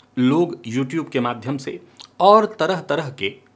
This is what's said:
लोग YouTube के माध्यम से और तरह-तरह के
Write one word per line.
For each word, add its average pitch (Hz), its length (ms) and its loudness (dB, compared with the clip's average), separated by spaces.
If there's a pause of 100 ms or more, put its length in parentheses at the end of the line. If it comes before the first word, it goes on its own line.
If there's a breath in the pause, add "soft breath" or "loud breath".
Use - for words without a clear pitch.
(180 soft breath)
लोग 151 440 0
YouTube 131 480 -6
के 131 100 -2
माध्यम 120 380 -4
से - 280 -12 (340 loud breath)
और 208 380 6
तरह-तरह 156 520 -2
के - 300 -8 (160)